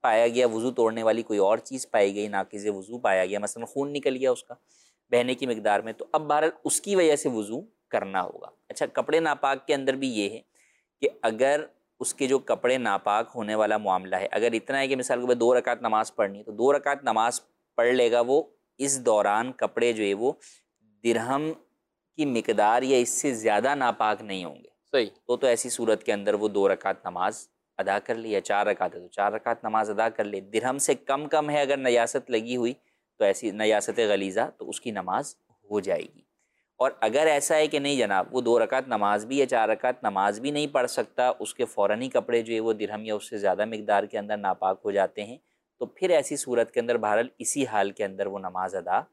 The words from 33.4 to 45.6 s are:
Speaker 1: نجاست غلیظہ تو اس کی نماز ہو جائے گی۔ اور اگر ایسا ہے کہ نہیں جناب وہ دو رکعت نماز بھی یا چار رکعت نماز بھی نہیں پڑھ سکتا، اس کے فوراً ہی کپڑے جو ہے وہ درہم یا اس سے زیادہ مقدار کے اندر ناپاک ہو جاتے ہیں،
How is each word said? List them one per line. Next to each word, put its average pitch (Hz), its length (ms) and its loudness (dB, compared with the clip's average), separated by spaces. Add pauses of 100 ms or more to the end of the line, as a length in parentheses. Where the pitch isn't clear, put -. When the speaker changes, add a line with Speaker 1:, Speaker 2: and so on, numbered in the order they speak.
Speaker 1:
نجاست 107 480 0
غلیظہ 104 600 0
تو - 100 -14
اس - 120 -10
کی 127 100 -8
نماز 98 440 -4 (360)
ہو 104 100 0
جائے 90 220 -2
گی۔ - 300 -20 (400)
اور 131 180 0 (100)
اگر 123 260 2
ایسا 151 300 2
ہے 156 100 4
کہ 147 120 -2
نہیں 143 180 0
جناب 98 340 2
وہ 127 100 -2
دو 117 240 4
رکعت 131 240 -2
نماز 107 380 0
بھی 135 120 -4
یا 139 80 4
چار 117 220 2
رکعت 123 340 -2
نماز 104 380 0
بھی 135 100 -4
نہیں 147 160 -2
پڑھ 131 240 0
سکتا، 127 480 -2
اس - 160 -10
کے 123 100 -2
فوراً 107 380 0
ہی 135 60 -6
کپڑے 120 340 0
جو 113 120 -6
ہے 110 60 0
وہ 113 120 0
درہم 107 320 -6
یا 110 100 -4
اس 104 160 -8
سے 110 80 -8
زیادہ 98 260 0
مقدار 104 380 -2
کے 104 160 -6
اندر 104 180 -6
ناپاک 95 480 -2
ہو 104 60 -2
جاتے 98 340 -2
ہیں، 117 140 -18 (400)